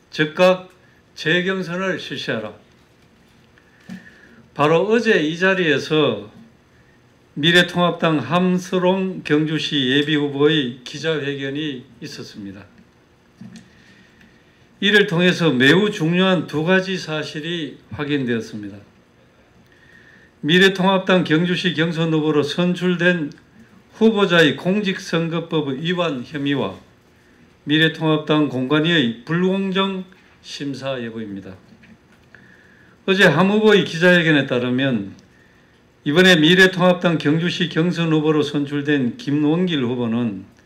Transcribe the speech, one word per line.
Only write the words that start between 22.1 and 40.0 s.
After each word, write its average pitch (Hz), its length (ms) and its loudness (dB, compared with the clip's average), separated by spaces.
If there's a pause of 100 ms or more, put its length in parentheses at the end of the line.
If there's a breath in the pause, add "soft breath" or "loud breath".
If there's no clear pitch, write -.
후보로 151 300 2
선출된 175 880 0 (640 soft breath)
후보자의 175 640 4
공직선거법 170 1120 -4 (120)
위반 165 440 -4
혐의와 139 500 -4 (880 soft breath)
미래통합당 156 840 0
공관위의 131 760 -2
불공정 190 800 -2 (380 soft breath)
심사 135 600 -10
여부입니다. 101 500 -12 (1500 soft breath)
어제 190 180 4
함 175 260 4
후보의 214 340 6
기자회견에 160 600 4
따르면 123 640 -2 (920 soft breath)
이번에 180 320 6
미래통합당 180 840 4
경주시 160 500 0
경선 165 420 0
후보로 151 320 2
선출된 143 760 -2
김원길 151 680 0
후보는 117 600 -4 (200 soft breath)